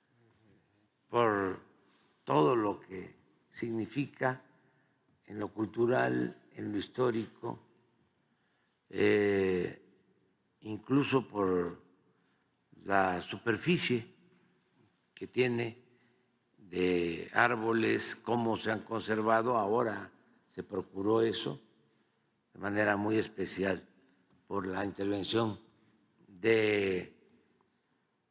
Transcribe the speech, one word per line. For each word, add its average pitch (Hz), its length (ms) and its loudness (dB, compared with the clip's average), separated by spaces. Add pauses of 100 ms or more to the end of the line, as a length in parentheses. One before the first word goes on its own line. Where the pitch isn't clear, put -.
(1080)
por 104 520 2 (600)
todo 143 320 4
lo 104 240 0
que 92 360 -14 (340)
significa 127 920 -4 (840)
en 104 140 -10
lo 104 100 -4
cultural, 123 840 0 (200)
en 107 160 -8
lo 104 60 -2
histórico, 117 840 -4 (1300)
eh, 95 880 2 (840)
incluso 127 640 0
por 90 540 0 (1000)
la 95 380 2
superficie 117 920 0 (1000)
que - 140 -14
tiene 120 560 -2 (720)
de 87 760 0
árboles, 113 880 2
cómo 113 340 0
se 110 140 -4
han 104 100 -4
conservado. 110 760 0
Ahora 104 540 -2 (360)
se - 160 -12
procuró 98 580 0
eso 113 400 -2 (920)
de 90 60 -20
manera 101 380 2
muy 107 200 0
especial 95 720 -2 (600)
por 98 180 -4
la 95 200 -4
intervención 101 720 -2 (680)
de 101 840 2 (1160)